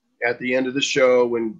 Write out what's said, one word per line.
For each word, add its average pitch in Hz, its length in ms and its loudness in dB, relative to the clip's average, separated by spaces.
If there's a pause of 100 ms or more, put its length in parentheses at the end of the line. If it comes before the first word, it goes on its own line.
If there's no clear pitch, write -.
(260)
at 120 140 -2
the 127 160 -2
end 131 120 0
of 127 60 -6
the 139 80 -2
show, 127 460 2
when 113 320 -4